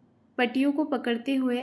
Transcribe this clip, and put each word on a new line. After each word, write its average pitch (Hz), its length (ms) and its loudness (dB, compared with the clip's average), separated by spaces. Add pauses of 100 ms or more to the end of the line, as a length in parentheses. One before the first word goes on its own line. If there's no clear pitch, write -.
(380)
पट्टियों 254 340 2
को 302 140 0
पकड़ते 240 480 -2
हुए 254 280 0